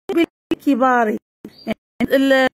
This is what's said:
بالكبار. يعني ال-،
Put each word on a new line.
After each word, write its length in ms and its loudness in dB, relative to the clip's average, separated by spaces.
بالكبار. 920 0
يعني 120 -6
ال-، 540 2